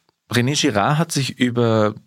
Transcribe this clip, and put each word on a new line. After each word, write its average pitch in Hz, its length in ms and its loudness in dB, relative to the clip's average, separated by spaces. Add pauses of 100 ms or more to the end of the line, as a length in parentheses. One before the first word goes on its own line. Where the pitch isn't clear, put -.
(300)
René 120 300 0
Girard 123 380 2
hat 165 140 -2
sich 135 260 -4
über 113 560 0 (120)